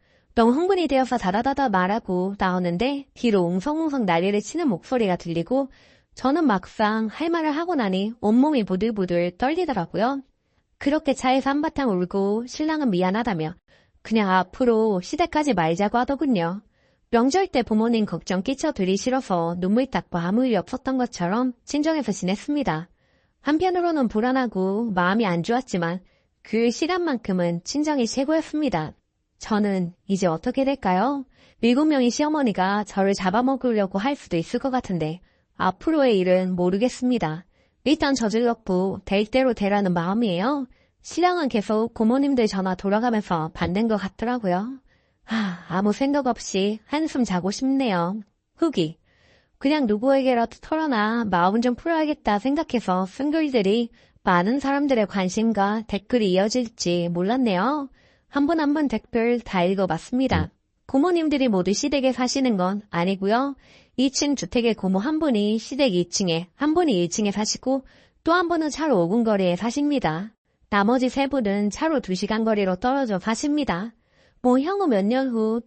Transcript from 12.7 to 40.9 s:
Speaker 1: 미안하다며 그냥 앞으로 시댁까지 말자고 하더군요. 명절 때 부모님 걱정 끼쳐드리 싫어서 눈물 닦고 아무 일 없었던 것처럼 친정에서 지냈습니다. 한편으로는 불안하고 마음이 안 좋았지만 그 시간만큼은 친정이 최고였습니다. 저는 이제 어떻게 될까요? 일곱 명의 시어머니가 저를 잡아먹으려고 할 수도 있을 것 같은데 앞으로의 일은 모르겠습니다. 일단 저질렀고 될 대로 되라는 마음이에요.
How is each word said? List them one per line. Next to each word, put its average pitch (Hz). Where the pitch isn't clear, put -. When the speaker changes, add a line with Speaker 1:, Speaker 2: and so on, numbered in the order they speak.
Speaker 1:
미안하다며 185
그냥 208
앞으로 214
시댁까지 302
말자고 180
하더군요. 240
명절 269
때 247
부모님 226
걱정 185
끼쳐드리 214
싫어서 185
눈물 208
닦고 185
아무 202
일 233
없었던 262
것처럼 240
친정에서 294
지냈습니다. 190
한편으로는 339
불안하고 220
마음이 190
안 170
좋았지만 185
그 233
시간만큼은 233
친정이 285
최고였습니다. 277
저는 196
이제 196
어떻게 240
될까요? 262
일곱 247
명의 262
시어머니가 214
저를 196
잡아먹으려고 214
할 269
수도 -
있을 170
것 269
같은데 175
앞으로의 254
일은 185
모르겠습니다. 190
일단 285
저질렀고 214
될 208
대로 262
되라는 202
마음이에요. 202